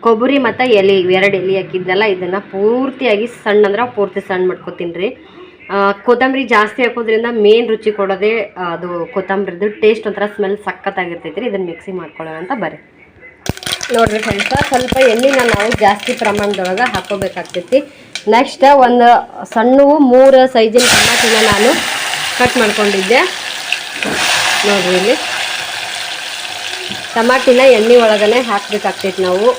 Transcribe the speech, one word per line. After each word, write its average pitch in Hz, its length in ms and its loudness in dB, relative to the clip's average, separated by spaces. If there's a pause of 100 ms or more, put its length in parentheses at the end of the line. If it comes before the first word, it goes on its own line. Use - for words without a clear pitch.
ಕೊಬ್ಬರಿ 233 380 2
ಮತ್ತು 254 320 -2
ಎಲೆ, 196 300 4
ಎರಡು 185 360 2
ಎಲೆ 185 260 -2
ಹಾಕಿದ್ನಲ್ಲ, 185 400 -4
ಇದನ್ನ 185 360 -2
ಪೂರ್ತಿಯಾಗಿ 226 880 -2
ಸಣ್ಣ 208 400 0
ಅಂದ್ರೆ 202 280 -2
ಪೂರ್ತಿ 196 260 -4
ಸಣ್ಣ 185 280 -2
ಮಾಡ್ಕೊತೀನಿ 170 440 -8
ರೀ. 190 240 -6 (540)
ಆ, 196 220 0
ಕೊತ್ತಂಬರಿ 254 520 0
ಜಾಸ್ತಿ 214 380 0
ಹಾಕೋದ್ರಿಂದ 233 480 -2
ಮೇನ್ 220 380 4
ರುಚಿ 220 240 -2
ಕೊಡೋದೇ, 202 680 -2
ಆ, 175 140 -6
ಅದು 170 400 -8
ಕೊತ್ತಂಬರಿದು 196 680 -4
ಟೇಸ್ಟ್ 220 260 2
ಒಂಥರ 202 200 -4
ಸ್ಮೆಲ್ 202 320 -4
ಸಖತ್ತಾಗಿರ್ತೈತೆ 180 840 -8
ರೀ. 247 60 -6
ಇದನ್ನ 196 200 -4
ಮಿಕ್ಸಿ 170 260 -12
ಮಾಡ್ಕೊಳ್ಳೋಣ 160 440 -12
ಅಂತ 180 180 -8
ಬರ್ರಿ. 160 540 -10 (840)
ನೋಡ್ರಿ 220 240 2
ಫ್ರೆಂಡ್ಸ, 208 340 -4 (160)
ಸ್ವಲ್ಪ 254 280 -2
ಎಣ್ಣೆನ 262 380 2
ನಾವು 226 460 0
ಜಾಸ್ತಿ 208 320 0
ಪ್ರಮಾಣದೊಳಗೆ 202 680 -2
ಹಾಕೋಬೇಕಾಗ್ತೈತಿ. 190 1000 -4 (480)
ನೆಕ್ಸ್ಟ್ 254 360 2 (100)
ಒಂದು 240 340 6 (360)
ಸಣ್ಣವು 269 540 4
ಮೂರು 262 540 6
ಸೈಜಿನ 226 280 4
ಟಮಾಟಿನ 233 680 2
ನಾನು 220 560 0 (360)
ಕಟ್ 247 200 0
ಮಾಡ್ಕೊಂಡಿದ್ದೆ. 208 640 0 (1500)
ನೋಡ್ರಿ 185 280 0
ಇಲ್ಲಿ 202 180 2 (2000)
ಟಮಾಟಿನ 247 460 2
ಎಣ್ಣೆ 240 360 6
ಒಳಗನೆ 220 440 4
ಹಾಕ್ಬೇಕಾಗ್ತೈತಿ 202 840 -4
ನಾವು. 185 360 2